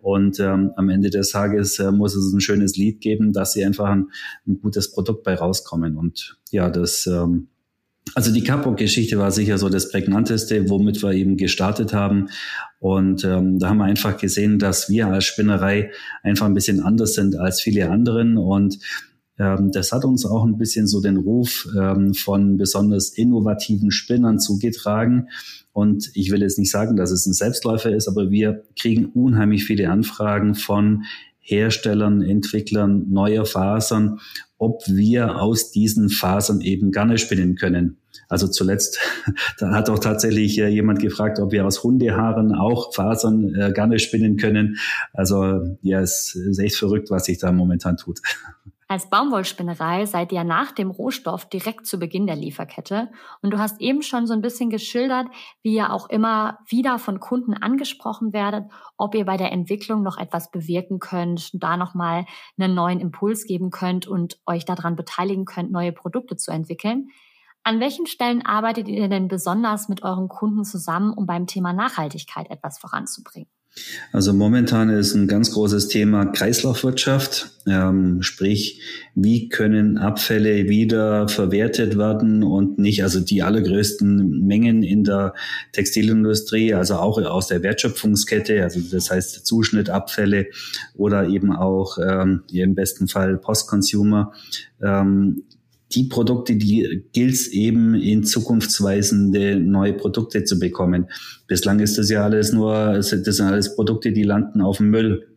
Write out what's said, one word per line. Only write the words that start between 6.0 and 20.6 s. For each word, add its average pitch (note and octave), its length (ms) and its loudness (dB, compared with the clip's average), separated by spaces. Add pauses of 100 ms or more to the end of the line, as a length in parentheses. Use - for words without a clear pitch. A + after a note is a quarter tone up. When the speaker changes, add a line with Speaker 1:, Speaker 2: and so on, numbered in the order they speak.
Speaker 1:
ja, F2+ 200 0
das, F2 360 -2
ähm, F2 420 0 (640)
also A#2 180 2
die A2 120 2
Kapok-Geschichte A#2 760 0
war G2 140 2
sicher G#2 260 2
so G2 100 0
das F#2 220 0
Prägnanteste, G#2 800 0
womit G2+ 340 2
wir G2+ 100 0
eben F#2+ 240 2
gestartet F#2+ 560 0
haben. G2+ 360 2 (500)
Und, F#2+ 460 2
ähm, F#2 340 2
da F#2 120 0
haben G#2+ 80 4
wir G#2 60 4
einfach G2+ 320 2
gesehen, G#2 440 2
dass G2 300 0
wir G#2+ 180 2
als F#2+ 160 2
Spinnerei G#2 680 2 (320)
einfach G2+ 240 0
ein G2+ 80 4
bisschen G2+ 260 2
anders G#2+ 340 2
sind G2 220 2
als F2+ 240 -2
viele G#2 300 2
anderen. A#2 480 2
Und, G2 400 2 (600)
ähm, G2 340 2
das F#2+ 180 -2
hat B2+ 140 -2
uns B2+ 200 2
auch A2 200 0
ein A2 140 2
bisschen A2+ 280 0